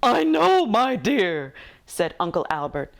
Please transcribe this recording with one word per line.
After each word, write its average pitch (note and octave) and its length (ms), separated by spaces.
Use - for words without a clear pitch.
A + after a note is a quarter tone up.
I B3+ 220
know, E4+ 420
my B3 300
dear, E3+ 580
said E3 340
Uncle E3+ 300
Albert D3 500